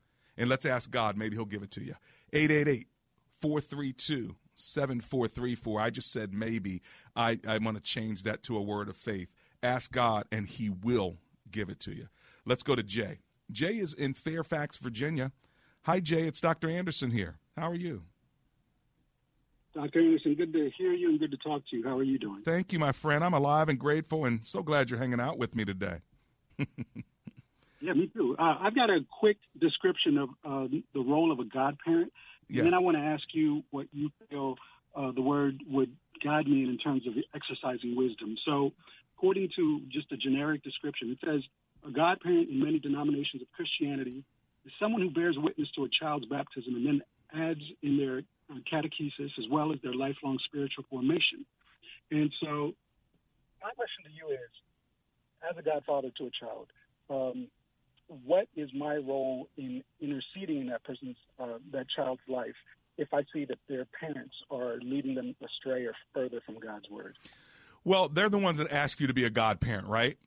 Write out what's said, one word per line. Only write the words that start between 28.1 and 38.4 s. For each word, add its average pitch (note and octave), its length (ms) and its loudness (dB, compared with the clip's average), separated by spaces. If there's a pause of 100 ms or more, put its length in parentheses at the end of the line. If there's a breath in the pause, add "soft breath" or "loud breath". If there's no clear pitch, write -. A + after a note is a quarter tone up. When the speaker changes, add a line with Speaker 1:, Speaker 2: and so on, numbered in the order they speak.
Speaker 2:
Uh, D#3+ 200 6
I've G#3 140 2
got A#3+ 160 6
a E3+ 120 6 (180)
quick G#3+ 180 6 (240)
description D#3+ 560 4
of, C#3 120 0 (140)
uh, C3+ 240 -4 (280)
the C#3 40 -2
role D3+ 320 4
of C3+ 80 0
a A#2+ 60 -4
godparent. D3 640 2 (380 loud breath)
And - 80 -2
Speaker 1:
Yes. - 60 4
Speaker 2:
then F3 100 8
I F3+ 60 6
wanna F3 220 4
ask D3+ 220 0 (120)
you D3+ 340 2
what C#3 240 -6
you D3 160 -2 (220)
feel, C3+ 260 -4 (380 loud breath)
uh, C3+ 160 -2
the C3 100 0
word C#3 460 2
would C3 280 2 (280)
guide D3 240 2
me C#3 160 6
in, B2+ 80 0
in A#2+ 80 -2
terms C3 260 0
of A#2 80 -4 (220)
exercising B2 600 -4
wisdom. A2 400 0 (100)